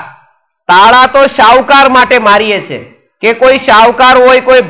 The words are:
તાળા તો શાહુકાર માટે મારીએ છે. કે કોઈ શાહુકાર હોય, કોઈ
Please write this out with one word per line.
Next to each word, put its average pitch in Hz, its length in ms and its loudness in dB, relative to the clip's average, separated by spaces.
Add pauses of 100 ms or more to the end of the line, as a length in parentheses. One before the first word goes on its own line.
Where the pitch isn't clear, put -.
(680)
તાળા 226 380 2
તો 277 180 0
શાહુકાર 262 680 0
માટે 247 280 0
મારીએ 208 420 -2
છે. 120 220 -14 (380)
કે 220 120 -2
કોઈ 254 220 0
શાહુકાર 247 600 0
હોય, 254 220 2
કોઈ 254 180 0 (120)